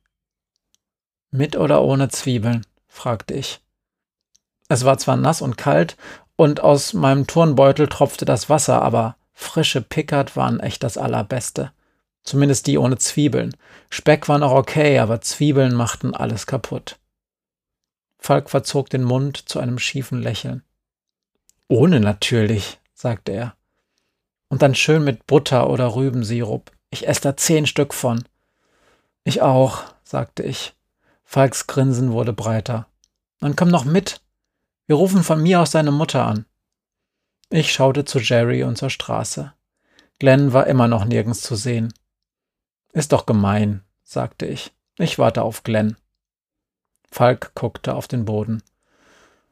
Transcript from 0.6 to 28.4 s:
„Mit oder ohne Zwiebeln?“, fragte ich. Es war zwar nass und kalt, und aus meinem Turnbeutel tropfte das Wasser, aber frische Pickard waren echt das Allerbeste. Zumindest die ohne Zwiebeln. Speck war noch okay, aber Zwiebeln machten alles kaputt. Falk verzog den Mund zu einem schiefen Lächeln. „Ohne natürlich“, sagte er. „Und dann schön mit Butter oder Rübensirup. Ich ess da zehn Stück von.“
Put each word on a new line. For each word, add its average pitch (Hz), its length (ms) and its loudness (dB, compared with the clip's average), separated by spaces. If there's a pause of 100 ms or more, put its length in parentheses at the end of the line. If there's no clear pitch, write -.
„Mit 143 260 -2
oder 147 240 4
ohne 135 280 2
Zwiebeln?“, 120 560 -2 (220)
fragte - 460 -8
ich. - 280 -8 (1080)
Es 123 140 0
war 131 140 4
zwar - 180 0
nass 135 260 0
und 127 160 -6
kalt, 156 380 0 (400)
und 147 240 4
aus 143 340 2
meinem 139 320 2
Turnbeutel 139 600 4
tropfte - 380 -2
das 131 240 0
Wasser, 131 320 2
aber 113 340 0 (180)
frische - 480 -4
Pickard 143 540 -4
waren 131 240 -2
echt - 240 -8
das 123 140 -6
Allerbeste. 123 720 -4 (520)
Zumindest 139 440 0
die 143 100 2
ohne 127 200 0
Zwiebeln. 131 580 -2 (340)
Speck - 380 0
war 147 120 2
noch 143 120 2
okay, 139 480 4
aber 113 220 0
Zwiebeln 135 520 2
machten - 400 -2
alles 113 340 -6
kaputt. - 520 -8 (1200)
Falk 139 300 0
verzog 135 400 -2
den 131 140 -2
Mund 131 340 0 (100)
zu 156 120 -8
einem 123 200 -4
schiefen 127 420 -6
Lächeln. 123 420 -6 (1080)
„Ohne 175 300 4
natürlich“, 107 800 0 (140)
sagte - 380 -6
er. 110 240 -8 (920)
„Und 139 120 -4
dann 139 140 6
schön 156 280 2
mit 135 240 -4
Butter 135 420 2
oder 120 260 0
Rübensirup. 120 760 -4 (180)
Ich - 180 -10
ess - 140 0
da 139 160 -2
zehn 156 300 2
Stück - 260 -2
von.“ 120 320 -4 (960)